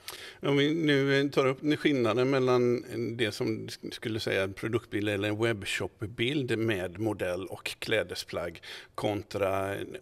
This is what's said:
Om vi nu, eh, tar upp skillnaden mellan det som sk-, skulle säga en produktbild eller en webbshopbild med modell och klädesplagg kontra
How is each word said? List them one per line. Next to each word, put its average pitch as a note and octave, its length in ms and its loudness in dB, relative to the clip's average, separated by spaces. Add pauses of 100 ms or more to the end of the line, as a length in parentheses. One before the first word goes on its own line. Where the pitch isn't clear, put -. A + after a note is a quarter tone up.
(420)
Om C#3+ 140 4
vi C#3+ 180 4
nu, C#3 460 4
eh, C#3+ 80 2
tar C#3 180 4
upp C3 120 2 (200)
skillnaden B2+ 520 4
mellan B2 540 4 (320)
det G#2+ 160 0
som A2 360 -4
sk-, - 260 -10
skulle A2 260 -4
säga G#2 220 0
en G2 100 -2
produktbild G#2+ 560 -2
eller G#2 200 0
en G#2 140 0
webbshopbild A2+ 1160 -2
med F#2+ 400 -2
modell F#2+ 480 -2
och - 320 -10
klädesplagg F2+ 840 -4 (340)
kontra G2 800 -2 (280)